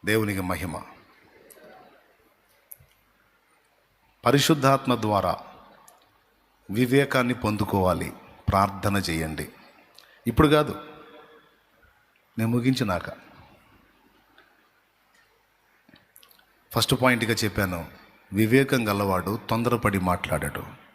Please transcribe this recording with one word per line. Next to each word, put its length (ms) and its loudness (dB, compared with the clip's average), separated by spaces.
దేవునికి 360 -2
మహిమ. 400 -6
పరిశుద్ధాత్మ 720 4
ద్వారా 420 0
వివేకాన్ని 640 2
పొందుకోవాలి, 800 0
ప్రార్థన 480 0
చేయండి. 500 -4
ఇప్పుడు 200 4
కాదు, 280 2
నేను 140 -2
ముగించినాక. 580 -2
ఫస్ట్ 260 2
పాయింట్గా 320 2
చెప్పాను, 520 -2
వివేకం 560 2
గలవాడు 500 0
తొందరపడి 500 0
మాట్లాడడు. 640 -4